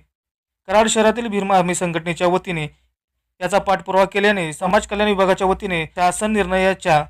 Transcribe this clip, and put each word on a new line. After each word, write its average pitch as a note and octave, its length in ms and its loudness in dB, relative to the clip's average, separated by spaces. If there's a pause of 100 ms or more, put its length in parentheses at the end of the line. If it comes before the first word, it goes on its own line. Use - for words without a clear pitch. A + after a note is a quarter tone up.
(680)
कराड G#3+ 220 2
शहरातील A3 380 2
भीम G3+ 260 -2
आर्मी F3+ 220 2
संघटनेच्या E3+ 520 -2
वतीने F3 380 -2 (760)
याचा F3+ 180 0
पाठपुरावा F#3+ 460 0
केल्याने G3 480 0
समाज F#3+ 340 0
कल्याण G#3 220 -2
विभागाच्या F#3+ 380 2
वतीने F#3 380 -2
शासन F3+ 480 -2
निर्णयाच्या F#3 760 0